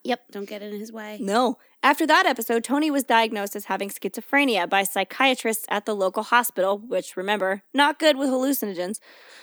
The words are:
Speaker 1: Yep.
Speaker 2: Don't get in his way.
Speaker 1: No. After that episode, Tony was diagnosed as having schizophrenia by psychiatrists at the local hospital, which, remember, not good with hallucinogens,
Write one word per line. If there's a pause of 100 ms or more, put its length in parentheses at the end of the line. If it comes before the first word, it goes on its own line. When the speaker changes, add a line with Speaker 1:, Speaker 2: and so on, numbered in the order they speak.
Speaker 1:
Yep. (100)
Speaker 2:
Don't
get
in
his
way.
Speaker 1:
No. (260)
After
that
episode,
Tony
was
diagnosed
as
having
schizophrenia
by
psychiatrists
at
the
local
hospital, (100)
which,
remember, (100)
not
good
with
hallucinogens, (440)